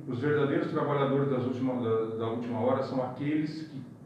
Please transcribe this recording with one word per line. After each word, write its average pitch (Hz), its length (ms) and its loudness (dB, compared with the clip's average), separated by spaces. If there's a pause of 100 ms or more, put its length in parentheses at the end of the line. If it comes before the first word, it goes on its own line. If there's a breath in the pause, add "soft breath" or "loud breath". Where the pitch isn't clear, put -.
os 123 140 -2
verdadeiros 143 500 2
trabalhadores 139 580 2
das 123 160 2
última, 127 300 0
da, 110 420 0
da 131 140 -2
última - 300 -4
hora - 240 2
são 131 180 -2
aqueles 147 680 -2
que 127 140 -12 (240)